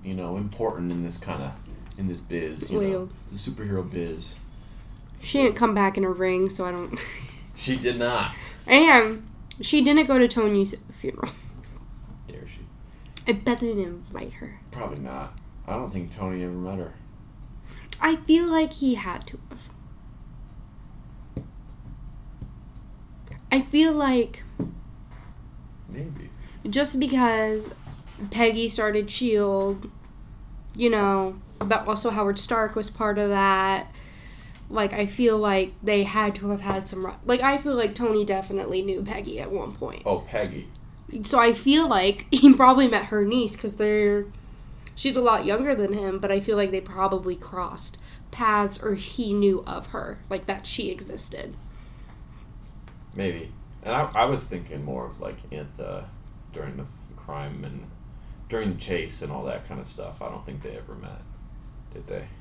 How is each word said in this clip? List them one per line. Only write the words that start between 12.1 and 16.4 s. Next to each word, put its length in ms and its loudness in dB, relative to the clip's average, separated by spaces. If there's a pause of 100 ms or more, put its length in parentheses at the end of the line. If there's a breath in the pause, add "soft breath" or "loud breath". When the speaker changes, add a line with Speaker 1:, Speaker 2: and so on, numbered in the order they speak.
Speaker 1:
Dare 200 -12
she? 140 -14 (680 loud breath)
Speaker 2:
I 60 6
bet 260 2
they 80 0
didn't 160 0
invite 500 -8
her. 260 -14 (120)
Speaker 1:
Probably 320 -8
not. 300 -10 (340)
I 60 -4
don't 180 -6
think 200 -6
Tony 320 -4